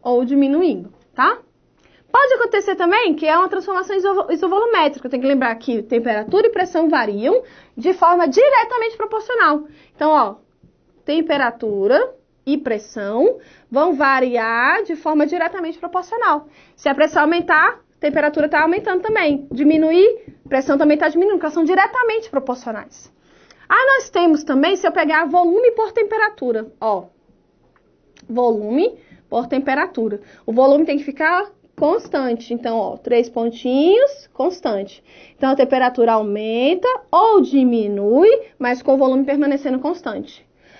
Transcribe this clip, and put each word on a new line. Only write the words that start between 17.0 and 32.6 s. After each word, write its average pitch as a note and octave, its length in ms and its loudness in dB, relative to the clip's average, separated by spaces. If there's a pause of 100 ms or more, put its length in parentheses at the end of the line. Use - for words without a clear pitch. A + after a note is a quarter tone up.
aumentar, E4+ 600 2 (180)
temperatura D4 500 0
tá D4+ 120 0
aumentando F4+ 400 -2
também. F4+ 500 -2
Diminuir, D#4+ 840 2 (100)
pressão C#4 300 0
também D4 200 4
tá E4 100 0
diminuindo, F4 300 0
porque - 80 -4
elas D4+ 80 -6
são E4+ 100 0
diretamente A4 680 0
proporcionais. B3 840 -10 (540)
Aí B4+ 180 2 (100)
nós C5 140 -4
temos E4 340 2
também, D4+ 320 0
se F#4 120 -2
eu E4 40 0
pegar D#4+ 340 0
volume F4+ 460 2
por A4 200 -4
temperatura, G#4 880 -4
ó, G3+ 260 -4 (1200)
volume A#3 680 -2 (300)
por B3 180 -4
temperatura. C4 720 -4 (240)
O A3+ 80 -6
volume C#4 320 4
tem D4 120 -2
que C#4+ 60 -6
ficar D#4+ 460 -2 (280)
constante. C#4 760 -2
Então, A#3 240 -4